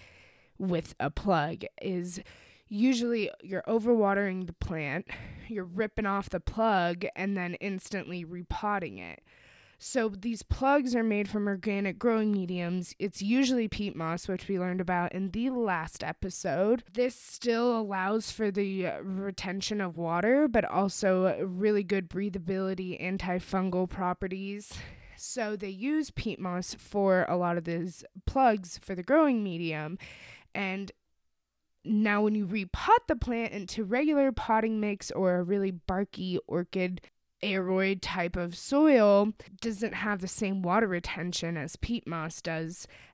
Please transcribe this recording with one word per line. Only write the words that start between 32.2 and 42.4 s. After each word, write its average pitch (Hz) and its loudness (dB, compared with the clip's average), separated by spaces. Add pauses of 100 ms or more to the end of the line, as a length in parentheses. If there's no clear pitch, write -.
when 214 2
you 208 0
repot 214 2
the 302 2
plant 233 -2
into 202 -6
regular 277 4
potting 220 0
mix 208 -4
or 180 2
a 180 2
really 196 0
barky 185 -2
orchid 180 -2 (400)
aroid 190 2
type 175 -2
of 175 -4
soil, 220 8 (280)
doesn't 220 -4
have 208 -2
the 185 -6
same 190 -2
water 196 4
retention 175 -2
as 151 -6
peat - -4
moss 165 -6